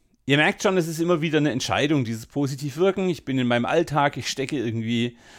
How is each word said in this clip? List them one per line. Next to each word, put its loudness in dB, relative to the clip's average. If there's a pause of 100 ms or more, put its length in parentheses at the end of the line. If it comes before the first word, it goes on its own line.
(260)
ihr 2
merkt 2
schon, 2
es 2
ist -6
immer 2
wieder 0
eine 2
Entscheidung, 0
dieses -6
positiv -4
Wirken. 2
Ich -4
bin -2
in 2
meinem 2
Alltag, 0
ich -8
stecke -4
irgendwie -2 (240)